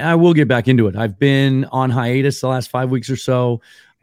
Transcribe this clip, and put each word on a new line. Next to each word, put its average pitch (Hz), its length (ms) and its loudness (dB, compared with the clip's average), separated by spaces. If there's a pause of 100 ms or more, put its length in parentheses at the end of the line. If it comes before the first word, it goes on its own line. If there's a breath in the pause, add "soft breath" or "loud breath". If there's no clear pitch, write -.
(120)
I 165 40 2
will 170 180 4
get 151 140 2
back 120 200 0
into 123 200 4
it. 92 80 -4
I've 107 240 -4
been 135 460 2
on 131 240 -4
hiatus 131 500 -2
the 127 80 -4
last 127 220 -4
five 127 200 -4
weeks 127 200 -4
or 131 80 -4
so. 123 440 -2 (420 soft breath)